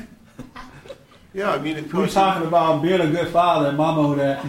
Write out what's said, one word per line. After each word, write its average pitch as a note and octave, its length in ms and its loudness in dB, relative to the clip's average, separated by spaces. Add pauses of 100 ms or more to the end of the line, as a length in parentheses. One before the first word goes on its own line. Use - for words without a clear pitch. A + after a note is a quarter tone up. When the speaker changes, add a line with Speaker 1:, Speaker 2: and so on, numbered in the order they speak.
(1300)
Speaker 1:
yeah, G3 180 -4
I D3 80 0
mean, D3+ 180 -6
of D3 80 -10
Speaker 2:
We're - 60 -14 (100)
Speaker 1:
course, F#3+ 120 -2
Speaker 2:
talking F#3+ 340 2
about D#3+ 360 2
being F#3 160 2
a E3 100 2
good E3 200 -2
father E3+ 400 2
and C#3+ 80 -2
Mama D#3 320 2
who C#3+ 80 0
that C#3 320 0